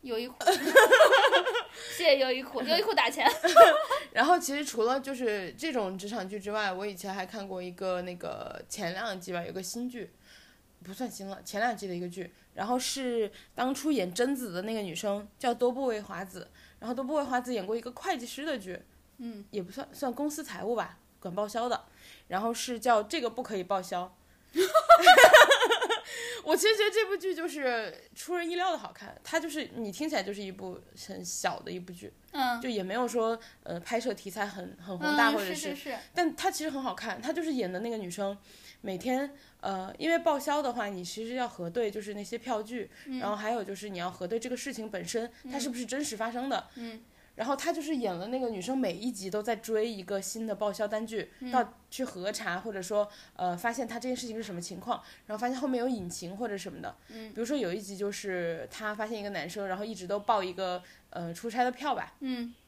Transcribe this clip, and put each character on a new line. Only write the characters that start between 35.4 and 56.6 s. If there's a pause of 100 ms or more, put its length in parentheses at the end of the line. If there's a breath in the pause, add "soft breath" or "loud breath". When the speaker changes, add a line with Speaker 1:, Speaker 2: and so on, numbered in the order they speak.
Speaker 2:
者
是，
Speaker 1:
是，
是，
是。 (160)
Speaker 2:
但
它
其
实
很
好
看，
它
就
是
演
的
那
个
女
生 (440 loud breath)
每
天， (300 loud breath)
呃，
因
为
报
销
的
话，
你
其
实
要
核
对
就
是
那
些
票
据， (160 loud breath)
Speaker 1:
嗯。
Speaker 2:
然
后
还
有
就
是
你
要
核
对
这
个
事
情
本
身， (140 loud breath)
Speaker 1:
嗯。
Speaker 2:
它
是
不
是
真
实
发
生
的。
Speaker 1:
嗯。 (320 soft breath)
Speaker 2:
然
后
她
就
是
演
了
那
个
女
生
每
一
集
都
在
追
一
个
新
的
报
销
单
据，
Speaker 1:
嗯。
Speaker 2:
到 (160)
去
核
查，
或
者
说， (240 loud breath)
呃，
发
现
她
这
件
事
情
是
什
么
情
况， (240 loud breath)
然
后
发
现
后
面
有
隐
情
或
者
什